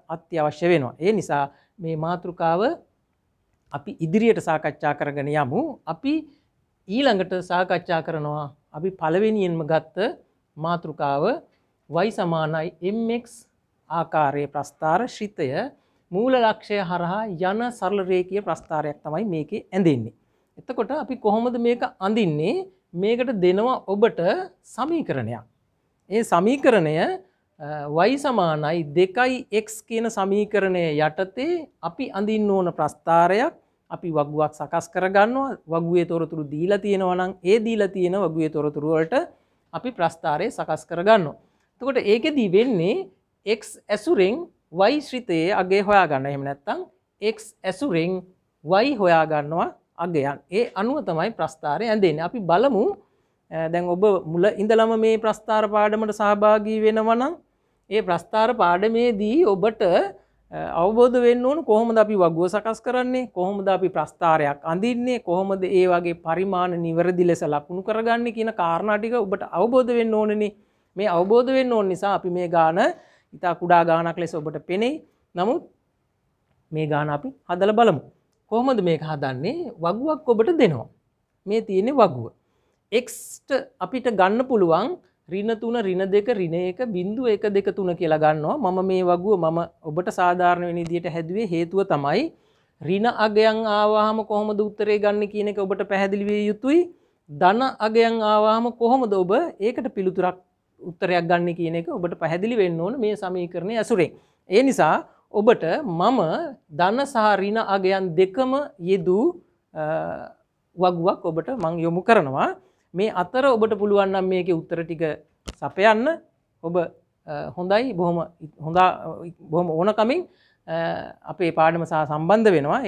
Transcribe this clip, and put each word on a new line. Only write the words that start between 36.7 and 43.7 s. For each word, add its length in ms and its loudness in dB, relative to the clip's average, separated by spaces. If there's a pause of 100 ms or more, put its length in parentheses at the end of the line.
තියෙනවනම් 480 0 (220)
ඒ 120 4
දීල 160 0 (140)
තියෙන 300 0
වගුවේ 280 -2
තොරතුරුවලට 640 -2 (600)
අපි 200 -10
ප්‍රස්ථාරය 500 -2 (100)
සකස් 340 -6
කරගන්නවා. 500 2 (380)
තකොට 220 -4
ඒකෙදී 560 2
වෙන්නේ 380 2 (500)
X 160 -2 (220)